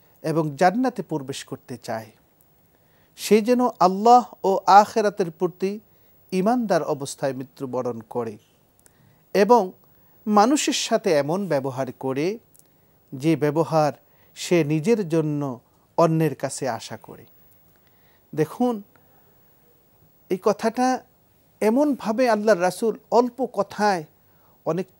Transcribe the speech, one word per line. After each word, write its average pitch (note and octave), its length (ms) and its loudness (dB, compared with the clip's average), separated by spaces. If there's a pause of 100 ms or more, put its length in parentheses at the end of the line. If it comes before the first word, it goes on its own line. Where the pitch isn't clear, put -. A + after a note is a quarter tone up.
(220)
এবং D#3 340 -4
জান্নাতে G3+ 480 0
প্রবেশ C#3 400 -10
করতে - 340 -14
চায়, A2+ 340 -10 (1040)
সে G#3+ 260 2
যেন B3 260 2 (120)
আল্লাহ G#3 540 4 (100)
ও F#3+ 220 0
আখিরাতের G3+ 640 4
প্রতি F#3+ 480 -6 (520)
ঈমানদার F#3+ 520 0
অবস্থায় C#3 500 -6
মৃত্যুবরণ B2 680 -8
করে A2 360 -8 (960)
এবং G3+ 380 4 (560)
মানুষের A3+ 460 2
সাথে - 380 -2
এমন D#3 360 0
ব্যবহার C3+ 440 -4
করে D3 480 -4 (720)
যে D3 220 0
ব্যবহার D3 580 0 (420)
সে E3+ 280 0
নিজের D#3+ 460 0
জন্য D3 500 -2 (380)
অন্যের D#3+ 380 2
কাছে C3 340 -6
আশা A2+ 280 -10
করে।" - 280 -20 (1120)
দেখুন, G#3 460 -2 (1500)
এই F#3 140 -4
কথাটা A#3+ 600 -2 (580)
এমনভাবে A#3+ 680 0
আল্লাহর G#3 320 2
রাসূল F#3 380 -2 (120)
অল্প B3 420 0
কথায় G3+ 500 -2 (640)
অনেক E3+ 220 -4 (120)